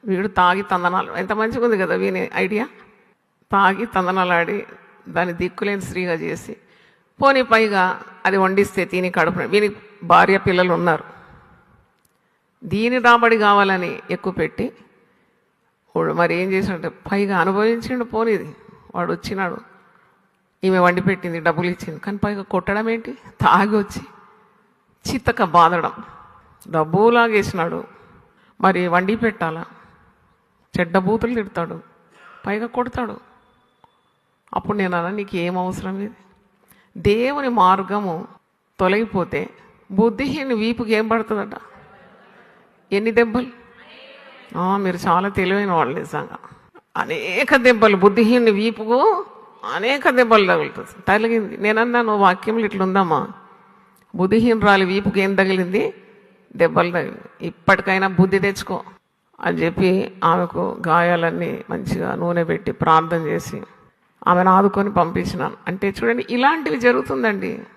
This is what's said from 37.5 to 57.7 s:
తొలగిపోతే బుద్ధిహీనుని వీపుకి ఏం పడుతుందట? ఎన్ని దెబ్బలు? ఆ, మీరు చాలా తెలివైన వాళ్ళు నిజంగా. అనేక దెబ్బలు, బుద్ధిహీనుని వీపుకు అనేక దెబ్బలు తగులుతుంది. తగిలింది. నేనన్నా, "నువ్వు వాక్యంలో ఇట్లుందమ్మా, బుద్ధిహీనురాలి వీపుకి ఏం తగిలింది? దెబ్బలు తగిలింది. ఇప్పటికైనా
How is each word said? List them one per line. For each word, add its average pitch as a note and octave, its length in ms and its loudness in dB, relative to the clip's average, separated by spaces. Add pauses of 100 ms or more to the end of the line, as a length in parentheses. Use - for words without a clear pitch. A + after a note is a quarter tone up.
తొలగిపోతే F#3+ 720 -2 (420)
బుద్ధిహీనుని C4 640 0
వీపుకి A3+ 380 -2
ఏం G#3+ 140 0
పడుతుందట? G#3+ 520 -4 (1300)
ఎన్ని G#3 200 0
దెబ్బలు? A#3 360 0 (1120)
ఆ, F#3 200 0
మీరు F#3 200 -2
చాలా F#3 320 2
తెలివైన G3 420 0
వాళ్ళు D#3 280 0
నిజంగా. - 380 -10 (600)
అనేక E3+ 580 -2
దెబ్బలు, A3+ 420 6
బుద్ధిహీనుని A3 540 6
వీపుకు A3+ 760 0 (500)
అనేక C4 340 0
దెబ్బలు A3+ 380 6
తగులుతుంది. - 600 -2
తగిలింది. G#3+ 500 0
నేనన్నా, A3+ 440 0
"నువ్వు G#3+ 200 0
వాక్యంలో G#3 440 2
ఇట్లుందమ్మా, F#3+ 640 0 (880)
బుద్ధిహీనురాలి G3+ 720 4
వీపుకి G3 360 0
ఏం F#3+ 140 0
తగిలింది? F#3 580 0 (600)
దెబ్బలు F3 360 2
తగిలింది. - 560 -8
ఇప్పటికైనా F#3+ 600 0